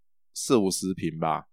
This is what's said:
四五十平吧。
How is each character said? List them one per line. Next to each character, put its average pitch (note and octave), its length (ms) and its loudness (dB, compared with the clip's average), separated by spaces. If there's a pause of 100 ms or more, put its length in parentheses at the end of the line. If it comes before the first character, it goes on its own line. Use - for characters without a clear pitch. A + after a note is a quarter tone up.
(320)
四 - 240 2
五 G2 140 4
十 F#2 240 -2
平 D#2+ 240 -6
吧。 D#2+ 340 -2